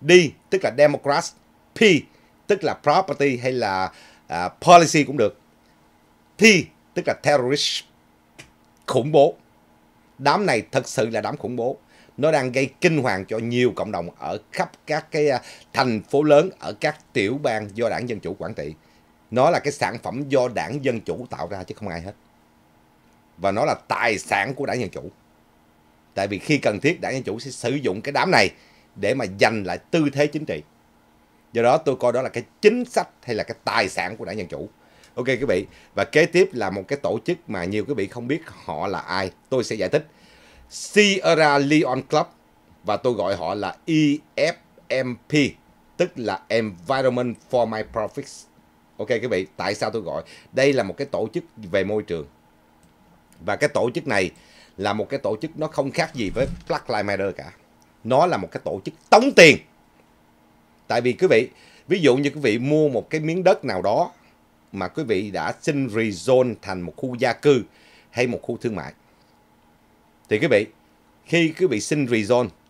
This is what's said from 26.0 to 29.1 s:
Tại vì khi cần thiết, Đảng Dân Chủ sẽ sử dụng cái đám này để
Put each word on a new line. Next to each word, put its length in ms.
Tại 100
vì 100
khi 200
cần 220
thiết, 200
Đảng 140
Dân 80
Chủ 180
sẽ 100
sử 200
dụng 300
cái 120
đám 180
này 200
để 180